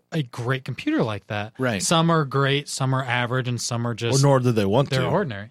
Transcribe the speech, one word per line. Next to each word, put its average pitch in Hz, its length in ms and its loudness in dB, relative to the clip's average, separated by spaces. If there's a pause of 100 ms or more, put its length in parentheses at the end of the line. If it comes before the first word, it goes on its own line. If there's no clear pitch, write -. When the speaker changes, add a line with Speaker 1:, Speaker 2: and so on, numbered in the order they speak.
(120)
Speaker 1:
a 160 100 -2
great 127 420 -4
computer 294 380 -2
like 107 240 -4
that. 107 320 -4
Speaker 2:
Right. 117 240 0
Speaker 1:
Some 165 280 4
are 160 140 4
great, 139 440 0
some 131 260 -2
are 131 80 0
average, 123 460 -2
and 120 120 -4
some 120 280 -4
are 117 60 -4
just 117 260 0
Speaker 3:
Or - 20 4
nor 139 160 6
do 123 140 2
they 107 120 2
want 113 240 2
Speaker 1:
they're 131 120 0
Speaker 3:
to. 127 80 -2
Speaker 1:
ordinary. 120 420 -4